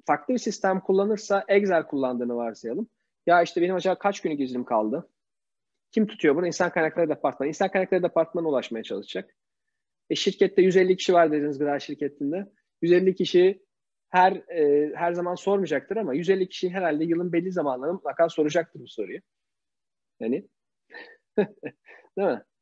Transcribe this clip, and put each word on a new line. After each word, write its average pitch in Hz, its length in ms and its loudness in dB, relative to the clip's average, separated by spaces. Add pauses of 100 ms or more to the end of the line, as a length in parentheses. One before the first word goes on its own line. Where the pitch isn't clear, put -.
farklı 156 280 0
bir 240 40 -2
sistem 190 420 -2
kullanırsa 196 680 0
Excel 190 380 2
kullandığını 123 500 -4
varsayalım. 117 520 -6 (380)
Ya 175 160 4
işte 170 200 -2
benim 180 120 0
acaba 180 240 -2
kaç 202 220 -2
günlük 156 200 -4
iznim 127 240 -4
kaldı? 113 440 -2 (800)
Kim 220 160 2
tutuyor 151 300 2
bunu? 180 100 0
İnsan 175 240 -2
kaynakları 160 380 0
departmanı. 147 400 -4
İnsan 185 220 -2
kaynakları 185 320 0
departmanı 165 460 -2
ulaşmaya 117 340 -4
çalışacak. - 520 -10 (760)
E, 160 40 0
şirkette 190 480 2
yüz 185 140 6
elli 185 200 4
kişi - 160 0
var 165 200 6
dediniz 147 260 -2
gıda 143 200 0
şirketinde. 147 760 -6 (300)
Yüz 170 100 4
elli 185 220 4
kişi 185 480 2 (460)
her, 185 240 4
e, 151 640 0
her 170 180 -2
zaman 175 220 -4
sormayacaktır 190 600 -2
ama 185 180 -4
yüz 170 160 -2
elli 190 180 0
kişi 180 220 -6
herhalde 165 340 -2
yılın 170 280 -2
belli 175 200 -2
zamanlarında 147 420 -4
mutlaka 170 340 -2
soracaktır 156 520 -2
bu 120 80 -20
soruyu. 110 320 -10 (1000)
Yani, 117 280 -6 (880)
<laughs> - 20 -6 (800)
değil 196 100 0
mi? 117 140 -4 (200)